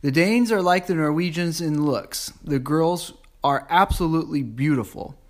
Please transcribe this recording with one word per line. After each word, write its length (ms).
The 80
Danes 400
are 100
like 240
the 80
Norwegians 680
in 260
looks. 440
The 160
girls 540
are 280
absolutely 720
beautiful. 720